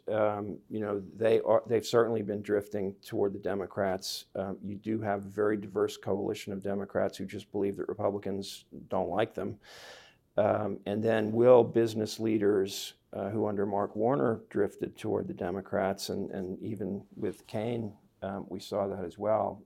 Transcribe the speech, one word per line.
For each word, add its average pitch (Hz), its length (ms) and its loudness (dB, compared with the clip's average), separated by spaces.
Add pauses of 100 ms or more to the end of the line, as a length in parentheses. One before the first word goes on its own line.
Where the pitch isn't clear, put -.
(120)
Um, 104 460 0 (120)
you 110 100 -6
know, 104 240 -2 (120)
they 113 260 4
are, 110 260 4
they've 113 180 2
certainly 113 380 4
been 104 180 -2
drifting 101 540 0 (100)
toward 101 280 0
the 98 60 -8
Democrats. 95 880 -2 (100)
Um, 95 280 -4
you 98 120 -6
do 110 240 -4
have 101 200 0
a 98 100 -10
very 107 280 2
diverse 101 380 0
coalition 98 560 -4
of 98 120 -6
Democrats 98 540 -2
who 95 80 -8
just 98 260 -10
believe 101 260 -2
that - 100 -6
Republicans 101 800 -4 (240)
don't 92 200 0
like 104 260 0
them. 101 240 -6 (800)
Um, 104 500 2
and 107 160 -2
then 110 280 2
will 120 320 10
business 110 560 2
leaders, 104 760 2 (200)
uh, 101 160 -4
who 107 160 0
under 101 220 0
Mark 101 280 0
Warner 120 440 2 (100)
drifted - 480 -2
toward 101 300 -2
the 98 80 -4
Democrats, 98 720 -2
and, 98 220 -4
and 95 320 -6
even 98 400 -6 (120)
with 98 300 -6
Kaine, 113 460 -4 (320)
um, 98 260 -6
we 95 100 -8
saw 98 280 -2
that 95 160 -4
as 85 160 -10
well, 101 460 0